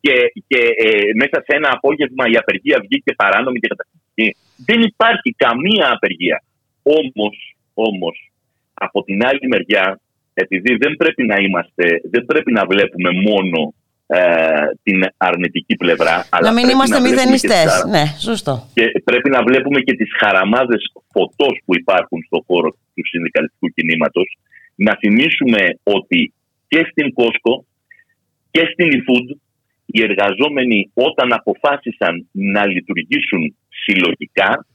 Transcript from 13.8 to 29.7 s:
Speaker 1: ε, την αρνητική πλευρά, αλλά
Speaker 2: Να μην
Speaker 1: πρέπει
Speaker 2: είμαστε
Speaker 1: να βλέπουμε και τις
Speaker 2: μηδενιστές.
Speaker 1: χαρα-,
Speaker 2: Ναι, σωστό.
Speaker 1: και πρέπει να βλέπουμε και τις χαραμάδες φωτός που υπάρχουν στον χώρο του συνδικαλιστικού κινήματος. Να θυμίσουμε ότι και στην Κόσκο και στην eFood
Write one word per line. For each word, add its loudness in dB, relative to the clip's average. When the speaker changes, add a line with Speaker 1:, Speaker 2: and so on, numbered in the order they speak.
Speaker 1:
ε, 0
την 0
αρνητική -2
πλευρά, 0
αλλά 2
Speaker 2:
Να 2
μην 0
Speaker 1:
πρέπει 4
Speaker 2:
είμαστε 2
Speaker 1:
να 2
βλέπουμε 2
και 2
τις 2
Speaker 2:
μηδενιστές. 2
Speaker 1:
χαρα-, 0
Speaker 2:
Ναι, 2
σωστό. -4
Speaker 1:
και 2
πρέπει 0
να 2
βλέπουμε 2
και 0
τις -2
χαραμάδες 2
φωτός 0
που 0
υπάρχουν 0
στον -2
χώρο 0
του -10
συνδικαλιστικού -4
κινήματος. -2
Να 0
θυμίσουμε 2
ότι -2
και 2
στην -4
Κόσκο 0
και 2
στην 0
eFood 0